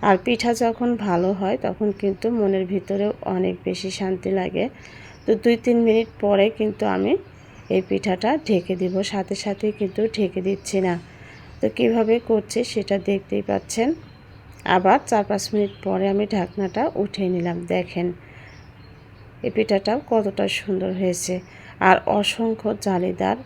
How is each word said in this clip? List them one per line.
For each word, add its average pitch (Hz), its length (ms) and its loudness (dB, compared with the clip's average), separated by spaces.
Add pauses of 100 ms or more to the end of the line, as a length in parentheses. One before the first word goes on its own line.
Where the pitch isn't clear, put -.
আর 196 220 6
পিঠা 240 300 0
যখন 233 340 0 (180)
ভালো 180 260 2
হয়, 190 300 -2
তখন 196 260 -2 (100)
কিন্তু 196 320 -2
মনের 196 360 2
ভিতরেও 196 460 -2 (140)
অনেক 185 280 0 (100)
বেশি 185 260 -4
শান্তি 190 400 -4
লাগে। 190 340 0 (580)
তো - 80 -2 (120)
দুই 233 220 6
তিন 240 180 4
মিনিট 220 260 4 (120)
পরে 202 260 4 (120)
কিন্তু 214 280 -2
আমি 196 260 2 (580)
এই 190 120 2
পিঠাটা 190 480 0 (140)
ঢেকে 185 320 0
দিব, 180 260 -2
সাথে 202 320 -4
সাথে 196 380 -4
কিন্তু 208 280 -4 (120)
ঢেকে 190 300 -2
দিচ্ছি 190 380 -2
না। 185 140 2 (640)
তো - 160 0
কীভাবে 226 400 4 (140)
করছে 214 360 0
সেটা 202 320 -2 (120)
দেখতেই 202 340 -2
পাচ্ছেন। 226 460 -2 (760)
আবার 190 400 4
চার 208 200 2
পাঁচ 202 240 -2
মিনিট 208 220 0 (100)
পরে 190 260 0
আমি 202 160 2 (100)
ঢাকনাটা 190 480 -2 (140)
উঠিয়ে 196 320 -2
নিলাম। 175 380 -2
দেখেন, 175 400 -2 (1400)
এই - 80 -2
পিঠাটাও 214 480 0 (100)
কতটা 202 360 0 (100)
সুন্দর 185 440 -2
হয়েছে, 180 360 -2 (460)
আর 185 160 8 (220)
অসংখ্য 220 520 -2 (100)
জালিদার 185 640 0